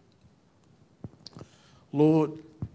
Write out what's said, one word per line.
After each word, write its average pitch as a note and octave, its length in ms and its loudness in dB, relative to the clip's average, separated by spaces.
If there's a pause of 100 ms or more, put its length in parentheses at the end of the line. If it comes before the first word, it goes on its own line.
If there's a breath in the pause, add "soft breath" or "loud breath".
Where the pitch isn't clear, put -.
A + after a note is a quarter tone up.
(1900 loud breath)
"Lord, D3+ 400 4 (440)